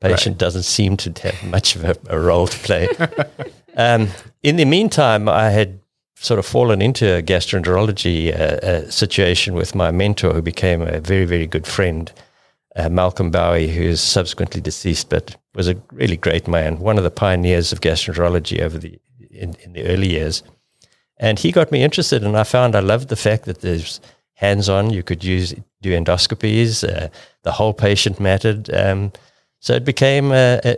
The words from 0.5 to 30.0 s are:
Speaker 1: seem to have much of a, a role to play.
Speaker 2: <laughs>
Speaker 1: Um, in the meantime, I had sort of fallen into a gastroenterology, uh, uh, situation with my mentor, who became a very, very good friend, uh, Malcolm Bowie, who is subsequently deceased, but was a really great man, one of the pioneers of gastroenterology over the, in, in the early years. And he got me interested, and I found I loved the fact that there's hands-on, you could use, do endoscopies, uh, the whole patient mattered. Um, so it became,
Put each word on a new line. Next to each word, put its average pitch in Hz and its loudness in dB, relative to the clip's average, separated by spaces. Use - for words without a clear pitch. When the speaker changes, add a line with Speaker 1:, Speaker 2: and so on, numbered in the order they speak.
Speaker 1:
seem 98 0
to 90 -6
have 87 -8
much 87 0
of 82 -10
a, 87 0
a 80 -2
role 87 4
to - -6
play. 90 0
Speaker 2:
<laughs> - -8
Speaker 1:
Um, 113 2
in 147 2
the 160 4
meantime, 135 2
I 107 4
had 101 0
sort - 0
of 98 0
fallen 117 2
into 120 2
a 85 -2
gastroenterology, 90 0
uh, 78 -2
uh, 85 -2
situation 92 0
with 87 -4
my 87 2
mentor, 92 0
who 82 0
became 85 0
a 80 -4
very, 92 0
very 85 0
good 80 -4
friend, 85 -2
uh, 82 0
Malcolm 90 0
Bowie, 85 2
who 85 -2
is 85 0
subsequently - -2
deceased, - -4
but - -4
was 92 -2
a 90 0
really 92 -2
great 82 -2
man, 80 -2
one 107 0
of 98 0
the 85 0
pioneers 90 0
of 87 -10
gastroenterology 85 -2
over 80 -6
the, 85 -14
in, 92 -12
in 87 -20
the 85 -10
early 92 0
years. 78 -4
And 110 0
he 170 0
got 170 2
me 131 2
interested, 147 0
and 104 0
I 110 4
found 123 2
I 104 6
loved 110 0
the 123 -2
fact 110 0
that 90 -10
there's 85 -4
hands-on, 101 2
you 95 -4
could 85 -6
use, 92 -2
do 95 -4
endoscopies, 107 0
uh, 82 -4
the 82 -4
whole 107 0
patient 101 0
mattered. 101 0
Um, 98 0
so - -2
it 123 0
became, 139 2